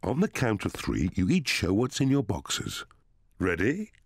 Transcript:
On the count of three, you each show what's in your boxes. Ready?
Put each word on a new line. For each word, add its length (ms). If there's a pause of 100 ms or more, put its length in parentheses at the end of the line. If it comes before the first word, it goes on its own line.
On 160
the 80
count 380
of 80
three, 420
you 140
each 180
show 260
what's 260
in 100
your 140
boxes. 640 (540)
Ready? 520 (140)